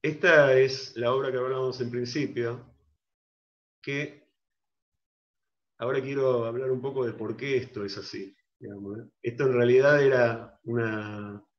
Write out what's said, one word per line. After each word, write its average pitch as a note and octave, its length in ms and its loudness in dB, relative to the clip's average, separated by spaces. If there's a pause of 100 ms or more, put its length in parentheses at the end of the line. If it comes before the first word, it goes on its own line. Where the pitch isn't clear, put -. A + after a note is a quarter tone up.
esta D3+ 520 6
es C3 440 2
la A#2+ 160 0
obra C3+ 180 -2
que C3 60 -2
hablábamos C3 420 -2
en A#2+ 100 -4
principio, A#2+ 840 -6 (1040)
que - 480 -10 (1500)
ahora C3 240 -4
quiero C3 440 0
hablar B2 260 -4
un B2+ 100 -2
poco C3 240 -4
de A2 80 -6
por A2 240 -8
qué C3+ 180 -4
esto G#2+ 300 -4
es G2 120 -10
así, G2 380 -14 (240)
digamos, G2+ 400 -12
¿eh? A#2 100 -18 (120)
Esto A#2+ 240 -4
en C3 80 2
realidad C3 500 6
era B2 640 2
una G#2+ 760 -6 (180)